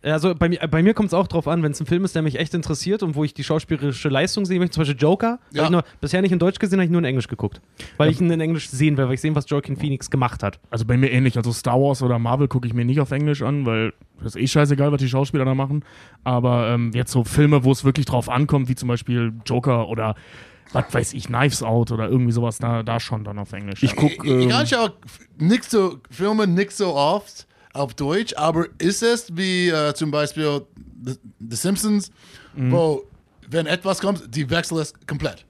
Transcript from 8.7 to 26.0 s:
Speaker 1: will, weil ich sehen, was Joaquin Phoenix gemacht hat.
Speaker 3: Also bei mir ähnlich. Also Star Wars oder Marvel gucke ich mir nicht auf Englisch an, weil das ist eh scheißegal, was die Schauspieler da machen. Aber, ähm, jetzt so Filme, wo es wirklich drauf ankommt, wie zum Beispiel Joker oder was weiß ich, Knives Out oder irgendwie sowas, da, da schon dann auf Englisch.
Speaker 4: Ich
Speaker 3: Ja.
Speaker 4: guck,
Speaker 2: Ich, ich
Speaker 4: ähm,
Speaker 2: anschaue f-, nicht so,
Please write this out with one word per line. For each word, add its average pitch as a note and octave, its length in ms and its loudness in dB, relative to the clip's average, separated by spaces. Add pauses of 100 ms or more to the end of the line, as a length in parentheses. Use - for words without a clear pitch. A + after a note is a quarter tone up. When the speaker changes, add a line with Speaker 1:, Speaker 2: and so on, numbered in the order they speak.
Speaker 1:
will, C3 120 2
weil B2+ 80 0
ich B2 60 -6
sehen, D#3 140 0
was C#3+ 140 -2
Joaquin C#3+ 260 -2
Phoenix C#3 360 -4
gemacht C3 320 0
hat. G2+ 160 -4 (100)
Speaker 3:
Also A2 160 -4
bei B2 120 2
mir C3 140 2
ähnlich. B2+ 240 2
Also A#2+ 160 0
Star B2 300 0
Wars C3+ 220 0
oder A#2+ 160 2
Marvel B2+ 280 0
gucke B2 200 -2
ich A2+ 60 -4
mir A#2+ 120 0
nicht C3 160 2
auf C3+ 100 -2
Englisch C#3+ 300 -2
an, C3+ 240 -2
weil A2+ 260 0 (300)
das A2 140 -8
ist F#2 60 -4
eh C3+ 60 0
scheißegal, C#3+ 440 2
was C#3+ 80 0
die C3 100 0
Schauspieler C3+ 360 0
da C3 100 2
machen. C3+ 280 -2 (400)
Aber, B2 460 2
ähm, A#2 240 0
jetzt B2 180 -2
so B2 120 2
Filme, D3 400 4
wo C3+ 80 6
es - 120 2
wirklich C3+ 220 2
drauf A#2+ 240 -2
ankommt, C3+ 400 0
wie B2+ 60 2
zum B2+ 120 -6
Beispiel A#2+ 460 -2 (120)
Joker A#2+ 440 0
oder A2 260 -2 (580)
was B2+ 200 0
weiß A#2+ 220 -2
ich, A#2+ 120 -8
Knives B2 360 0
Out A2+ 280 0
oder A2 160 -4
irgendwie B2 260 2
sowas, A#2 260 -2
da, A#2 240 -2
da A#2 160 -4
schon G#2+ 240 -6
dann G#2 160 -10
auf G2+ 120 -10
Englisch. G2 320 -8
Speaker 4:
Ich - 80 2
Speaker 3:
Ja. - 60 -8
Speaker 4:
guck, D3+ 140 2
Speaker 2:
Ich, - 200 -4
ich B2+ 140 4
Speaker 4:
ähm, B2 60 4
Speaker 2:
anschaue A3+ 420 0 (120)
f-, - 140 -20 (180)
nicht F#3+ 320 2
so, F#3+ 280 2 (140)